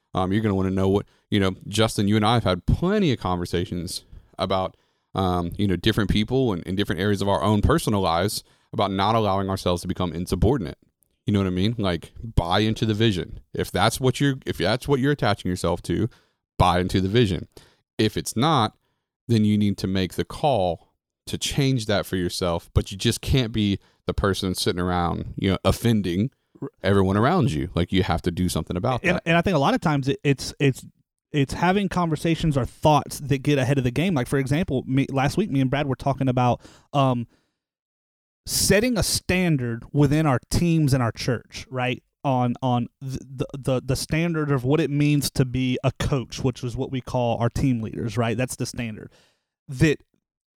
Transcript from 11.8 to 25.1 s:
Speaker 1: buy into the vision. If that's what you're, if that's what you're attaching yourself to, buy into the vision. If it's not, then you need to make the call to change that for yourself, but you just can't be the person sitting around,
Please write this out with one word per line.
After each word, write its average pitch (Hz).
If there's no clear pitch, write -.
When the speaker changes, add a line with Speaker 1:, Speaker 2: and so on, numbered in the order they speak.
Speaker 1:
buy 92
into 110
the 110
vision. 101
If -
that's 101
what 127
you're, 139
if -
that's 107
what 139
you're 139
attaching 104
yourself 90
to, 90
buy 90
into 95
the 95
vision. 98
If 110
it's -
not, 127
then 110
you 104
need 104
to -
make 95
the 95
call 95
to -
change 131
that 98
for 95
yourself, 87
but 107
you 101
just 117
can't 123
be 104
the -
person 92
sitting 90
around, 85